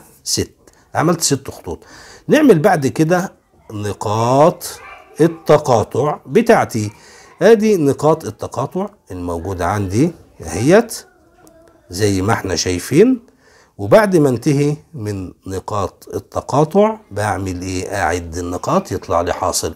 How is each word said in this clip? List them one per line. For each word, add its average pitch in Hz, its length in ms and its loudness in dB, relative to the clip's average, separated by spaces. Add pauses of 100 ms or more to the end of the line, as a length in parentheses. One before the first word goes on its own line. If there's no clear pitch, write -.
(240)
ست. - 280 -6 (420)
عملت 160 260 -2
ست - 300 -4
خطوط. - 340 -14 (440)
نعمل 247 300 6
بعد 156 280 2
كده 170 460 0 (400)
نقاط 113 1080 0 (400)
التقاطع 147 1080 2
بتاعتي. 131 640 2 (520)
ادي 214 340 4
نقاط 151 480 2
التقاطع 139 640 -6 (220)
الموجودة 87 560 -6
عندي 101 460 0 (280)
اهيت 165 640 0 (840)
زي 98 320 0
ما 107 100 0
احنا 92 240 -4
شايفين. 143 720 2 (520)
وبعد 185 380 4
ما 147 120 4
انتهي 143 480 0 (180)
من 104 380 -8 (140)
نقاط 95 680 -6
التقاطع 196 840 0 (120)
بعمل 95 520 -4
ايه؟ 92 400 -6
اعد 85 340 -4
النقاط 90 560 -4
يطلع 87 280 -2
لي 87 120 -2
حاصل 85 420 -4